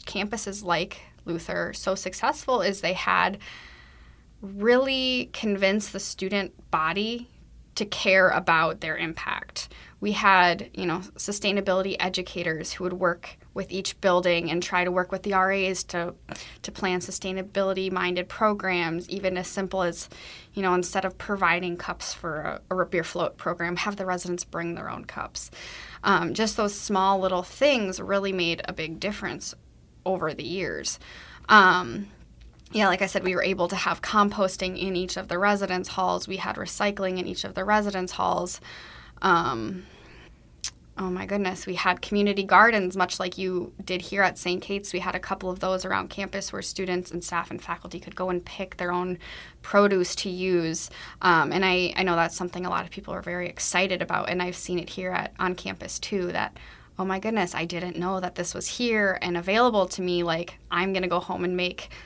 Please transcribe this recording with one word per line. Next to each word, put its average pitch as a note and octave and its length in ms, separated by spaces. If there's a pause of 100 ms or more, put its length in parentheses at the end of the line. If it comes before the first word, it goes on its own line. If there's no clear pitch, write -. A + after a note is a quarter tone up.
campuses G#3 580
like F3 380 (240)
Luther E3+ 500
so G3 220
successful B3 680
is F#3+ 200
they E3+ 100
had F#3 460 (1040)
really B3 920
convinced G3+ 600
the G3 80
student - 720
body G3+ 580 (460)
to A3 100
care F#3+ 460
about E3 500
their D#3 160
impact. - 720 (320)
We G#3 120
had, F#3+ 600
you F#3 140
know, D#3+ 120 (180)
sustainability G3 840
educators E3+ 720
who F#3 120
would F3+ 100
work F3 420 (160)
with G3 180
each F#3+ 300
building F3 500
and F3 120
try F3+ 220
to F3+ 60
work F3+ 220
with F#3+ 120
the G3 100
R F#3+ 180
As F#3+ 320
to, F3 300 (480)
to G#3 100
plan F3+ 280
sustainability-minded F#3 1300
programs, F3+ 800
even F#3+ 260
as F3+ 100
simple F#3+ 360
as, F3 260 (460)
you G3+ 80
know, F#3 120
instead F3+ 300
of F#3 140
providing F3 580
cups - 380
for D#3 260
a, - 200 (100)
a F#3 40
root F3+ 160
beer D#3+ 140
float - 320
program, E3+ 400
have G3+ 200
the G3 100
residents F3+ 380
bring E3+ 300
their - 140
own - 160
cups. - 460 (520)
Um, E3+ 300
just A3 240
those G#3 180
small G3 460
little F#3 220
things A3+ 580
really G3 320
made E3+ 340
a E3+ 60
big D#3+ 280
difference G3+ 540 (520)
over E3+ 260
the D3+ 120
years. D3 540 (520)
Um, F#3+ 560 (640)
yeah, G#3+ 140
like F#3 160
I F#3+ 40
said, F#3 180
we F#3 100
were - 80
able F3+ 260
to F#3+ 80
have F#3 240
composting G3+ 800
in F#3+ 160
each F3+ 220
of F#3 100
the F3 100
residence F#3+ 500
halls. F3+ 400
We F#3+ 80
had G3+ 200
recycling G3 640
in F3 80
each F3+ 180
of F#3+ 100
the F#3+ 100
residence G3+ 480
halls. F3+ 480 (640)
Um, E3+ 640 (1120)
oh F#3+ 140
my F#3 160
goodness, F#3+ 400
we F3+ 80
had F3+ 260
community G3+ 440
gardens, F#3+ 520
much F3+ 220
like F#3 180
you F#3 360 (120)
did F3+ 160
here G3 220
at - 160
Saint F3+ 240
Kate's. G3+ 300
We F3+ 80
had F3+ 140
a F#3 60
couple F#3+ 300
of F#3 100
those F#3 240
around G3 260
campus G3 420
where G3 100
students F3+ 480
and F3 140
staff E3+ 260
and F3+ 100
faculty F3 380
could - 160
go F#3 160
and F3 140
pick - 320
their F3 160
own F3+ 260 (440)
produce G3+ 540
to G3 140
use. F3+ 600 (320)
Um, D#3+ 300
and F#3+ 120
I, F3+ 320
I F#3+ 80
know F3 120
that's E3 200
something F3+ 300
a F3+ 40
lot F3 140
of E3+ 60
people - 240
are F#3+ 80
very F3 260
excited F#3 520
about, - 300
and F3+ 100
I've F3+ 160
seen F3+ 220
it E3 120
here F#3 200
at, - 280
on F#3 160
campus - 440
too, F3+ 340
that, - 240 (420)
"Oh F#3 60
my F#3+ 140
goodness, G#3 360
I D#3+ 120
didn't F3 320
know F#3 220
that F3+ 160
this F3 180
was - 120
here G#3+ 560
and F3 140
available G3+ 520
to - 140
me. F3 200
Like, E3+ 360 (120)
I'm F#3 240
gonna F#3 140
go F3 120
home F3+ 240
and F3+ 140
make F3+ 320 (160)